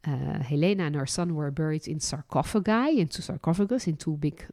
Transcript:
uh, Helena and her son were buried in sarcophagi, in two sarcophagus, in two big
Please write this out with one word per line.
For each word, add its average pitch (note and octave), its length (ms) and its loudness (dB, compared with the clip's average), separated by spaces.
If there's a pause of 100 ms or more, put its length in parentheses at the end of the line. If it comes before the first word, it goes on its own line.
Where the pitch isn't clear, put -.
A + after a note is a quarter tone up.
uh, C#3 380 -2
Helena D#3+ 440 2
and D3 100 -2
her C3+ 100 -2
son F3 300 -2
were D3 160 -2
buried D#3 340 -2
in D#3 140 -4
sarcophagi, G#3+ 1000 2
in E3+ 80 4
two - 160 -8
sarcophagus, F#3+ 640 0
in D#3+ 100 0
two D#3 200 -4
big D3 360 -2